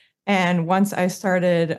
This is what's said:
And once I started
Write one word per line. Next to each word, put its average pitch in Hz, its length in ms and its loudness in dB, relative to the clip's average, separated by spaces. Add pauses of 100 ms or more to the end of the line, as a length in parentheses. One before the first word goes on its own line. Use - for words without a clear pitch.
(260)
And 180 400 0
once 196 260 2
I 180 140 -2
started 180 720 0